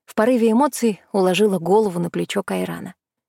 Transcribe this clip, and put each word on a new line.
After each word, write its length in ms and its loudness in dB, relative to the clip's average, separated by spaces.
в 100 -20
порыве 380 2
эмоций 500 0
уложила 460 2
голову 400 0
на 120 -4
плечо 320 -6
Кайрана. 520 -8